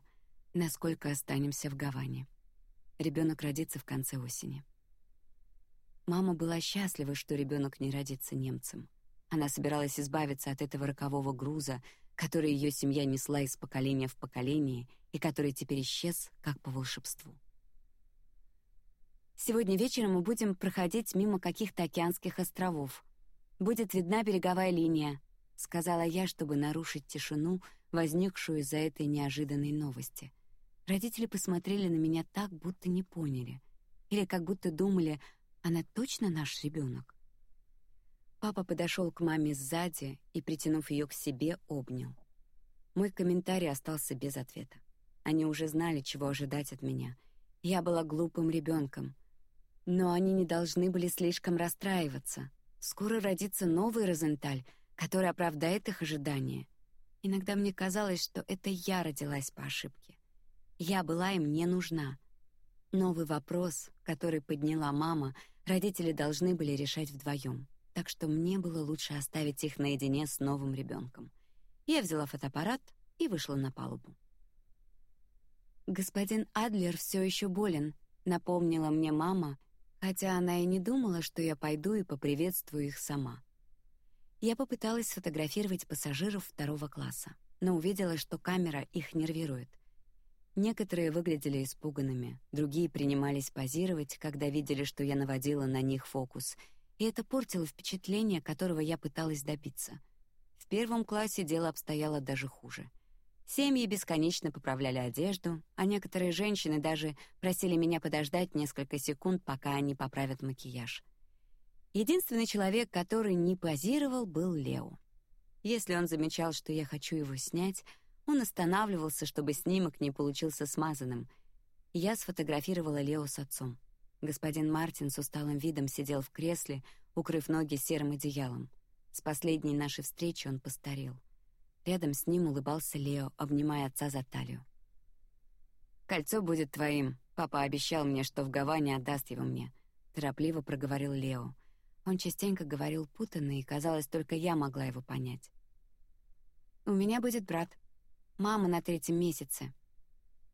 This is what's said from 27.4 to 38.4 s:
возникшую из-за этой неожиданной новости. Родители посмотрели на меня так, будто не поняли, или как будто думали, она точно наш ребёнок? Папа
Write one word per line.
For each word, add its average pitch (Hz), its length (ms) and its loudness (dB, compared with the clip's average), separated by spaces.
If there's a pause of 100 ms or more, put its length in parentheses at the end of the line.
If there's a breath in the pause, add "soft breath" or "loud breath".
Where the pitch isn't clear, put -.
возникшую 165 680 0
из-за 143 180 -2
этой 156 300 0
неожиданной 143 640 0
новости. 139 600 -6 (540)
Родители 226 400 -2
посмотрели 190 600 0
на 170 100 2
меня 160 360 2
так, 202 180 -2
будто 180 380 -6
не 180 140 2
поняли, 131 580 -4 (480)
или 208 160 2
как 185 180 -2
будто 180 280 -2
думали, 165 480 4 (440 loud breath)
она 165 200 2 (100)
точно 226 360 0
наш 156 340 -2
ребёнок? 143 520 -4 (1200)
Папа 208 260 -2